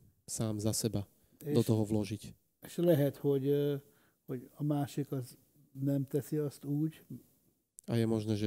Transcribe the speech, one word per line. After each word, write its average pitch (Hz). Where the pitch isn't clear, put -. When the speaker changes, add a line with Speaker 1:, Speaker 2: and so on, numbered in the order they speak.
Speaker 1:
sám 110
za 107
seba 104
Speaker 2:
És 147
Speaker 1:
do 117
toho 110
vložiť. 107
Speaker 2:
és -
lehet, 143
hogy, 139
ö, 143
hogy 131
a -
másik 147
az 127
nem 139
teszi 147
azt 147
úgy. 147
Speaker 1:
A 117
je 113
možné, 110
že 104